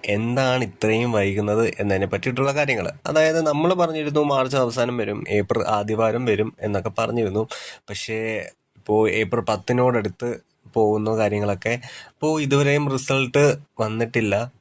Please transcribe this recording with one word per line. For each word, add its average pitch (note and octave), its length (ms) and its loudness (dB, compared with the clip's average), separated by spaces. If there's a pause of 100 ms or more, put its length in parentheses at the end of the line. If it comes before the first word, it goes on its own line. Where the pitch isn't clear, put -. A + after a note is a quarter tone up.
എന്താണ് B2 540 0
ഇത്രയും A2 480 0
വൈകുന്നത് G#2 520 2 (160)
എന്നതിനെ G2 280 0
പറ്റിയിട്ടുള്ള B2+ 480 -2
കാര്യങ്ങൾ. C3 320 0 (180)
അതായത് D#3+ 400 2
നമ്മൾ D#3 280 2
പറഞ്ഞിരുന്നു D#3 500 0
മാർച്ച് C3+ 340 2
അവസാനം B2 400 0
വരും, G#2 320 -4
ഏപ്രിൽ G#2 380 0
ആദ്യവാരം A2 580 0
വരും G#2+ 240 2 (120)
എന്നൊക്കെ G2 360 -4
പറഞ്ഞിരുന്നു. A2 460 0 (460)
പക്ഷേ A2 300 -6 (560)
ഇപ്പോ G#2+ 220 0 (120)
ഏപ്രിൽ G#2+ 400 0
പത്തിനോടടുത്ത് A#2+ 840 0 (420)
പോകുന്ന G#2+ 440 2
കാര്യങ്ങളൊക്കെ. G#2 580 0 (340)
അപ്പോ D#3 300 -2
ഇതുവരെയും C#3+ 520 2
റിസൾട്ട് C3+ 540 2 (340)
വന്നിട്ടില്ല. A2 560 0 (260)